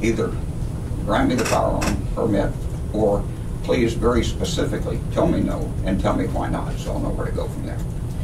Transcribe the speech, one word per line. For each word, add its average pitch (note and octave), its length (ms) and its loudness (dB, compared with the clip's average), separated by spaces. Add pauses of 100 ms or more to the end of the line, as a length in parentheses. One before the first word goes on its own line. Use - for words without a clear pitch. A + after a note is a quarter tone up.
either G#2 300 0 (760)
grant - 240 2
me B2+ 60 2
the A2+ 100 0
firearm - 380 2 (320)
permit, G#2+ 360 2 (400)
or G#2 320 2 (400)
please A#2+ 300 2
very A#2 300 4
specifically - 760 0 (120)
tell - 160 4
me - 140 2
no - 300 0 (140)
and G2 160 2
tell A#2+ 140 2
me C3+ 120 2
why A#2 220 -2
not, - 280 -2
so - 160 -2
I'll - 60 -2
know - 100 0
where - 180 -2
to - 40 0
go - 160 0
from - 180 -4
there. - 120 -4 (460)